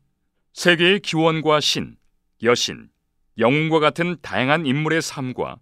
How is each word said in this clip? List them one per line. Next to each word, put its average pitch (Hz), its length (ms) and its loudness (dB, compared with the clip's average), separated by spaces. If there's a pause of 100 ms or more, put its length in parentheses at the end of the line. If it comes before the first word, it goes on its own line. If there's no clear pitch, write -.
(520)
세계의 175 480 2
기원과 160 600 0
신, - 360 -4 (460)
여신, 110 460 0 (500)
영웅과 151 400 2
같은 160 420 0
다양한 139 460 -2
인물의 156 340 0
삶과 123 600 -8